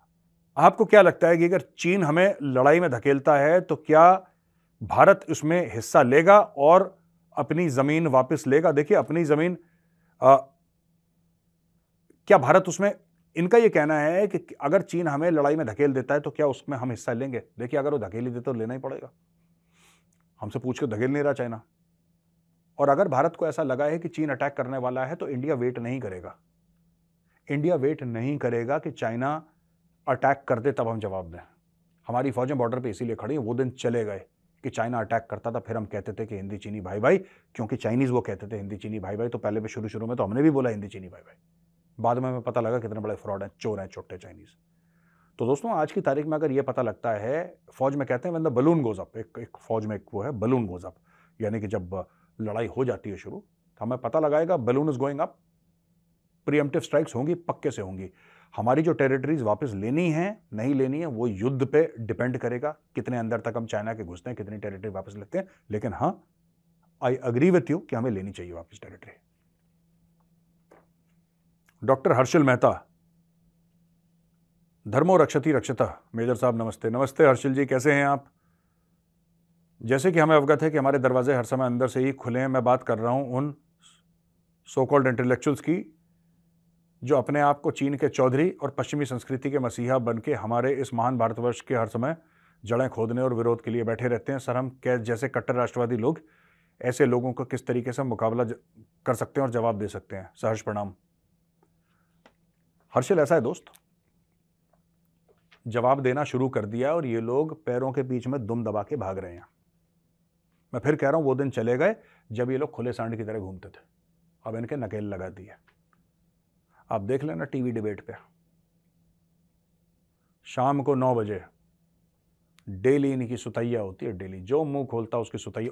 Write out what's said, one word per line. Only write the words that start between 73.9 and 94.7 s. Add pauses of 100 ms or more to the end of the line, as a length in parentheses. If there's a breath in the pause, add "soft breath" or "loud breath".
धर्मो
रक्षति
रक्षतः, (200)
मेजर
साहब
नमस्ते।
नमस्ते
हर्षिल
जी,
कैसे
हैं
आप? (1500)
जैसे
कि
हमें
अवगत
है
कि
हमारे
दरवाजे
हर
समय
अंदर
से
ही
खुले
हैं,
मैं
बात
कर
रहा
हूं
उन (1120 soft breath)
so
called
intellectuals
की, (1040)
जो
अपने
आप
को
चीन
के
चौधरी
और
पश्चिमी
संस्कृति
के
मसीहा
बनके
हमारे
इस
महान
भारतवर्ष
के
हर
समय (480 soft breath)
जड़ें
खोदने
और
विरोध
के
लिए
बैठे
रहते
हैं।
सर,
हम (120)